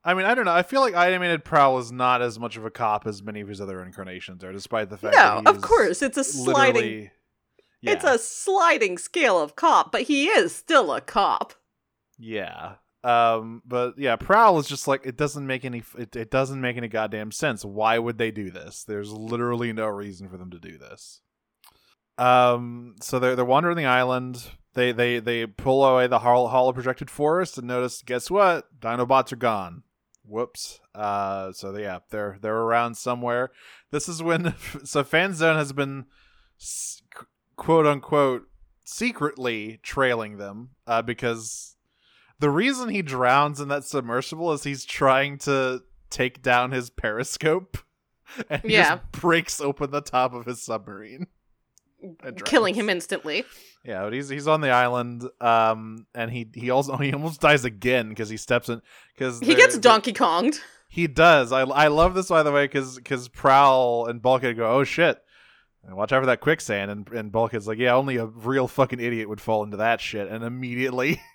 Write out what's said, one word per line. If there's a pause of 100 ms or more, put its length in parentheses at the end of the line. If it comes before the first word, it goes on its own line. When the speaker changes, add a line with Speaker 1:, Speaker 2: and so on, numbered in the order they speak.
Speaker 1:
I
mean,
I
don't
know.
I
feel
like
Animated
Prowl
is
not
as
much
of
a
cop
as
many
of
his
other
incarnations
are,
despite
the
fact
Speaker 2:
No,
Speaker 1:
that
he
Speaker 2:
of
Speaker 1:
is
Speaker 2:
course.
It's
a
sliding,
Speaker 1:
literally, (680)
yeah.
Speaker 2:
it's
a
sliding
scale
of
cop,
but
he
is
still
a
cop. (640)
Speaker 1:
Yeah. (280)
Um,
but
yeah,
Prowl
is
just
like,
"It
doesn't
make
any
f-,
it,
it
doesn't
make
any
goddamn
sense.
Why
would
they
do
this?
There's
literally
no
reason
for
them
to
do
this." (960)
Um,
so
they're,
they're
wandering
the
island. (220)
They,
they,
they
pull
away
the
hol-,
holo-projected
forest
and
notice,
guess
what?
Dinobots
are
gone. (420)
Whoops. (160)
Uh,
so
they,
yeah, (100)
they're,
they're
around
somewhere. (400)
This
is
when, (140)
<laughs>
so
Fan
Zone
has
been (540)
s-, (120)
qu-, (300)
quote
unquote (360)
secretly
trailing
them, (180)
uh,
because (640)
the
reason
he
drowns
in
that
submersible
is
he's
trying
to (260)
take
down
his
periscope, (360)
<laughs>
and
he
Speaker 2:
Yeah.
Speaker 1:
just (100)
breaks
open
the
top
of
his
submarine (960)
and
Speaker 2:
Killing
Speaker 1:
drowns.
Speaker 2:
him
instantly. (400)
Speaker 1:
Yeah,
but
he's,
he's
on
the
island, (180)
um, (100)
and
he,
he
also,
<laughs>
he
almost
dies
again
'cause
he
steps
in, (360)
'cause
Speaker 2:
He
Speaker 1:
they're,
Speaker 2:
gets
Speaker 1:
they're
Speaker 2:
Donkey
Kong'd. (300)
Speaker 1:
He
does.
I,
I
love
this,
by
the
way,
'cause,
'cause
Prowl
and
Bulkhead
go,
"Oh
shit, (640)
and
watch
out
for
that
quicksand,"
and,
and
Bulkhead's
like,
"Yeah,
only
a
real
fucking
idiot
would
fall
into
that
shit,"
and
immediately (140)